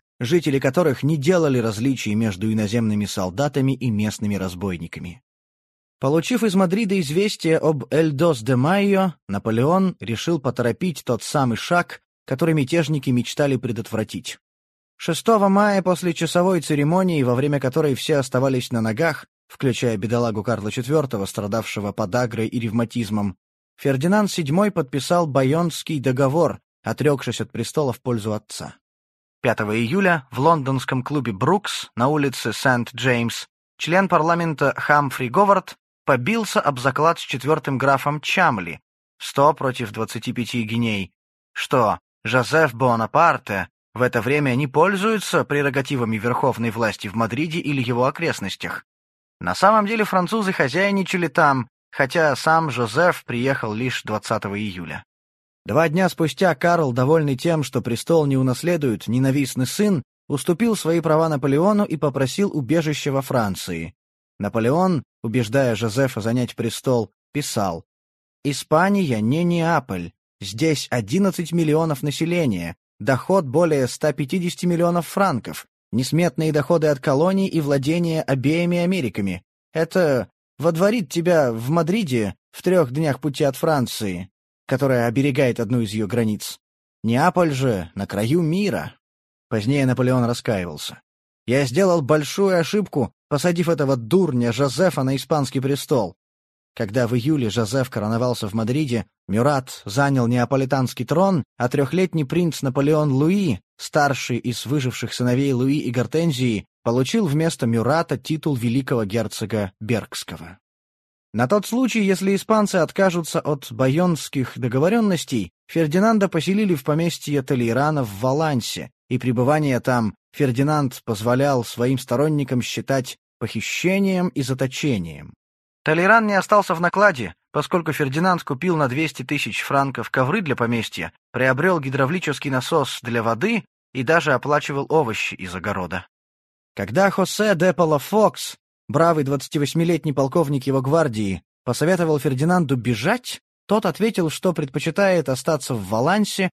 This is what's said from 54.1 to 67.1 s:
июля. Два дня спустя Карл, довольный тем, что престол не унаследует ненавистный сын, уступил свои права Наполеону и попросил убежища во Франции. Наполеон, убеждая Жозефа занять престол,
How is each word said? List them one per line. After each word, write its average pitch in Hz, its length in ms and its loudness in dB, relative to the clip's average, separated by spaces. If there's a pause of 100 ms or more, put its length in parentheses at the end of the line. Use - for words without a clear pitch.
июля. 90 460 -8 (600)
Два 165 240 2
дня 180 200 2
спустя 165 460 0
Карл, 170 380 2
довольный 143 420 2
тем, 160 280 0
что 120 180 -4
престол 151 440 2
не 135 120 2
унаследует 131 720 0
ненавистный 131 600 0
сын, 202 340 0 (260)
уступил 180 480 0
свои 165 260 0
права 160 280 2
Наполеону 156 540 2
и 160 140 -2
попросил 139 580 0
убежища 147 560 0
во 135 100 0
Франции. 92 720 -4 (460)
Наполеон, 131 640 0 (180)
убеждая 117 540 0
Жозефа 117 460 -2
занять 117 340 -2
престол, 117 560 -2 (220)